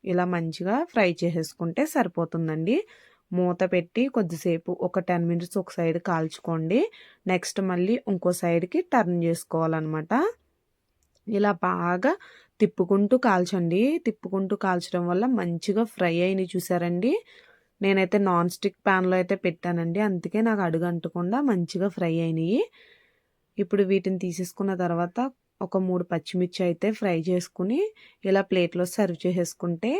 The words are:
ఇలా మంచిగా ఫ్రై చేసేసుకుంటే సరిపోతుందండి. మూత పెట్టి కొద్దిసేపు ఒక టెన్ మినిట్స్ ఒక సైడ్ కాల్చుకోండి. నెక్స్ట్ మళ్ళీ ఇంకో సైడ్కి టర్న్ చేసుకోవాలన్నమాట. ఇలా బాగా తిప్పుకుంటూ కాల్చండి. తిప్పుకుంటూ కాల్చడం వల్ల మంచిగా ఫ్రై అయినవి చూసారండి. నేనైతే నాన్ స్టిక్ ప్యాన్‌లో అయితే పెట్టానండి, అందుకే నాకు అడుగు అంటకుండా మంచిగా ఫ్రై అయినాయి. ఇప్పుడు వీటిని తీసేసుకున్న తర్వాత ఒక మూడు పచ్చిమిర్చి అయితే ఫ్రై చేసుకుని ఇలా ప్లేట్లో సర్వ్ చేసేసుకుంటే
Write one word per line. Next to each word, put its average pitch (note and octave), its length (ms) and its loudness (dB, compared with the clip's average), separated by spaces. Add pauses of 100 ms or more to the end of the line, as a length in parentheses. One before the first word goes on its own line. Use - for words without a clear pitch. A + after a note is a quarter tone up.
ఇలా F3+ 220 0
మంచిగా F3 500 -2 (140)
ఫ్రై G3+ 240 2
చేసేసుకుంటే E3+ 720 -2
సరిపోతుందండి. E3+ 920 -2 (540)
మూత F3+ 300 0 (100)
పెట్టి F3+ 360 0
కొద్దిసేపు E3+ 640 -2 (100)
ఒక F3+ 180 -2
టెన్ F3 280 0
మినిట్స్ F3 340 -2
ఒక - 100 -10
సైడ్ E3 360 0
కాల్చుకోండి. E3 720 0 (480)
నెక్స్ట్ F#3 340 -2
మళ్ళీ F#3 360 0 (100)
ఇంకో F3+ 260 0
సైడ్కి F3 480 0 (100)
టర్న్ F3 320 2
చేసుకోవాలన్నమాట. D#3+ 880 -2 (1120)
ఇలా G#3 340 2
బాగా F3+ 520 0 (460)
తిప్పుకుంటూ G3+ 580 4
కాల్చండి. F3+ 680 2 (200)
తిప్పుకుంటూ F#3+ 520 -2
కాల్చడం F3+ 520 -2
వల్ల F#3 180 2 (120)
మంచిగా F#3 480 0
ఫ్రై F3 360 -2
అయినవి F#3 300 0
చూసారండి. F3+ 600 0 (680)
నేనైతే G3 380 2
నాన్ F3+ 300 4
స్టిక్ - 340 -4
ప్యాన్‌లో F#3 340 2
అయితే F#3 180 0
పెట్టానండి, E3+ 680 -2
అందుకే G3 400 -2
నాకు A3 200 2
అడుగు E3 240 0
అంటకుండా F3 560 -2
మంచిగా F#3 480 0
ఫ్రై E3+ 300 -2
అయినాయి. E3 400 0 (1000)
ఇప్పుడు G3+ 260 2
వీటిని F#3+ 360 0
తీసేసుకున్న F3+ 560 -4
తర్వాత F3 420 -2 (440)
ఒక F#3+ 160 -4
మూడు F#3 260 0
పచ్చిమిర్చి F3+ 600 -4
అయితే F3 280 0
ఫ్రై G3+ 300 0
చేసుకుని F3+ 580 -2 (440)
ఇలా G3 180 2
ప్లేట్లో F3+ 440 0
సర్వ్ F3+ 360 0
చేసేసుకుంటే F3 800 -2